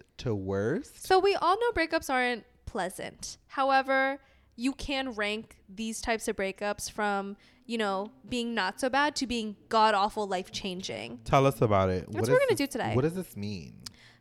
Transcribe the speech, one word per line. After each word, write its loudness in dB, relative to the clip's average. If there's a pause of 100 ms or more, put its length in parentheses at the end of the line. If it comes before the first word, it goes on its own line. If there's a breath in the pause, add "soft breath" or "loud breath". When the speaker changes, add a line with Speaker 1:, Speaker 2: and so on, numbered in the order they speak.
(180)
Speaker 1:
to -2
worst. -4
Speaker 2:
So 6
we 4
all 2
know 0
breakups 0
aren't 0 (220)
pleasant. -8 (100)
However, 2 (380 soft breath)
you -2
can -4
rank -4 (120)
these -8
types -2
of -2
breakups -4
from, -2 (300 soft breath)
you -6
know, -2 (180)
being -4
not -2
so 0
bad 2
to -4
being -4 (120)
god-awful, 4
life-changing. -6
Speaker 1:
Tell 6
us 2
about 4
it. -2
Speaker 2:
That's -10
Speaker 1:
What -2
Speaker 2:
what 0
we're 4
Speaker 1:
is 8
Speaker 2:
gonna 4
Speaker 1:
this, -4
Speaker 2:
do 0 (120)
today. -2
Speaker 1:
what 2
does 0
this -10
mean? -8 (460 soft breath)